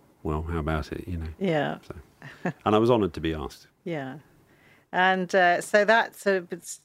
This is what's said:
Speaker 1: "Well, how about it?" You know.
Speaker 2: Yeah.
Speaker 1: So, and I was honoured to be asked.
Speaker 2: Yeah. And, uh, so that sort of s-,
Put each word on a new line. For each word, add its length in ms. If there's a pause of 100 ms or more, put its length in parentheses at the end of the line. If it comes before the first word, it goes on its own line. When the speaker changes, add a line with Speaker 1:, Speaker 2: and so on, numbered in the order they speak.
(220)
Speaker 1:
"Well, 200
how 160
about 340
it?" 160
You 100
know. 100 (120)
Speaker 2:
Yeah. 380 (100)
Speaker 1:
So, 640 (120)
and 100
I 40
was 120
honoured 240
to 60
be 140
asked. 320 (180)
Speaker 2:
Yeah. 340 (760)
And, 420
uh, 260
so 240
that 300
sort 220
of 160
s-, 320